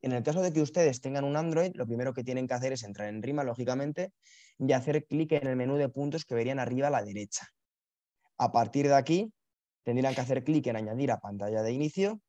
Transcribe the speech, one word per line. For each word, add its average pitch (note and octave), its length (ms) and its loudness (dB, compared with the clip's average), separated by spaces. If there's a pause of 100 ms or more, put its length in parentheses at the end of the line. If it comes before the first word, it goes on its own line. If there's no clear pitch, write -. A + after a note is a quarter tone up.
En C3 100 0
el B2 100 0
caso D3+ 180 0
de F3+ 120 2
que D3+ 100 4
ustedes D3 380 4
tengan C#3 240 -2
un C#3+ 120 0
Android, E3 380 2
lo A#2+ 120 -4
primero A#2+ 280 -2
que B2 100 -6
tienen B2+ 240 -2
que B2+ 60 0
hacer B2+ 180 -2
es A#2+ 100 -6
entrar G#2 260 -8
en G#2+ 140 -8
Rima, C#3 220 -2
lógicamente, C3+ 680 -4 (460)
y C3 140 2
hacer D3 340 2
clic D#3 260 0
en C#3+ 140 2
el B2+ 100 0
menú C3 200 0
de C#3 140 2
puntos D3 340 -4
que B2+ 100 -6
verían B2 240 0
arriba B2+ 300 0
a - 20 2
la A#2+ 120 0
derecha. G#2 460 -8 (920)
A B2 120 4
partir C3 380 2
de C#3 60 8
aquí, E3 380 4 (520)
tendrían C3 300 2
que C3 80 -2
hacer B2+ 200 0
clic D3 260 2
en A2+ 80 -2
añadir A2+ 360 -2
a G#2+ 80 -2
pantalla G2+ 420 -4
de A2+ 100 0
inicio F#3+ 560 0